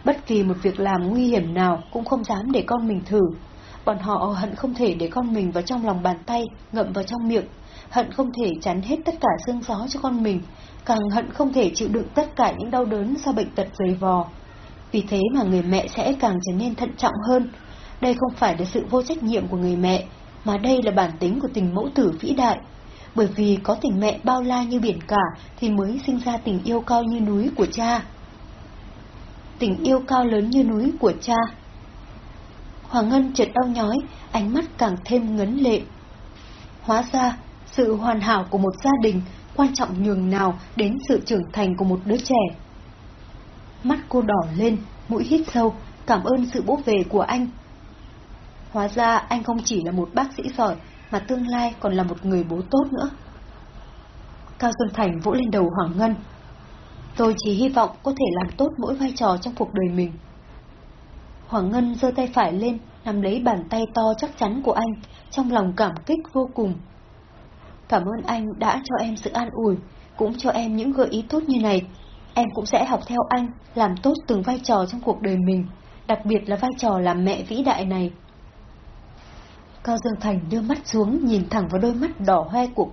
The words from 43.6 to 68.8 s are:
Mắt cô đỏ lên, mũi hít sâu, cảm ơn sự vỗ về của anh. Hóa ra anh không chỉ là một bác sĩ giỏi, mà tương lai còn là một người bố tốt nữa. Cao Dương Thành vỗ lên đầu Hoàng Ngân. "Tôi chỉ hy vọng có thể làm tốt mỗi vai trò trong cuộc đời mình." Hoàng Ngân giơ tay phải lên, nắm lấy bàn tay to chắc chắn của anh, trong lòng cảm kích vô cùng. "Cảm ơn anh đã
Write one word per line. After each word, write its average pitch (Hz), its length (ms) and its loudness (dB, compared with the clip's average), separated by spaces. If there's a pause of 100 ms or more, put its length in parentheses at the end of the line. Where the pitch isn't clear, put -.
Mắt 294 140 2 (100)
cô 247 140 2
đỏ 208 180 2 (160)
lên, 220 200 4 (320)
mũi 226 160 0
hít 311 280 2
sâu, 226 220 4 (320)
cảm 196 180 4
ơn 247 220 2
sự - 160 -2
vỗ 262 220 2
về 202 240 4
của 208 120 4
anh. 247 260 0 (1300)
Hóa 208 160 0
ra 233 280 4
anh 233 260 -2
không 226 220 -2
chỉ 202 200 0
là 170 80 -2
một 180 220 0
bác 269 220 0
sĩ - 60 -6 (140)
giỏi, 202 200 2 (340)
mà 208 80 0
tương 247 300 -2
lai 240 320 0
còn 196 140 0
là 185 80 4
một 175 220 -4
người 185 200 2
bố 165 160 -4 (100)
tốt 269 220 4
nữa. 277 180 -2 (1500)
Cao 233 200 2
Dương 214 160 0
Thành 180 260 0
vỗ 202 120 2
lên 247 180 2
đầu 185 260 4
Hoàng 175 220 0
Ngân. 220 160 4 (1040)
"Tôi 226 220 4
chỉ 208 140 0
hy 233 160 4
vọng 254 220 4 (120)
có 277 80 0
thể 269 200 0
làm 180 260 -2
tốt 277 120 2 (100)
mỗi 240 160 -2
vai 269 220 -2
trò 196 200 4
trong 240 180 -6
cuộc - 200 -4
đời 185 200 0
mình." 175 180 0 (1400)
Hoàng 196 220 0
Ngân 240 240 2
giơ 247 160 2
tay 254 240 0
phải 190 180 4
lên, 226 260 0 (260)
nắm 202 160 -2
lấy 202 200 2
bàn 220 300 2
tay 226 120 0 (120)
to 220 240 4
chắc 294 200 -6
chắn 233 240 -2
của 254 100 2
anh, 226 200 0 (380)
trong 254 220 0
lòng 196 240 2
cảm 208 160 2 (140)
kích 320 120 2 (140)
vô 262 220 0
cùng. 196 200 0 (1120)
"Cảm 196 140 4
ơn 214 240 -2
anh 226 180 0 (140)
đã 226 260 2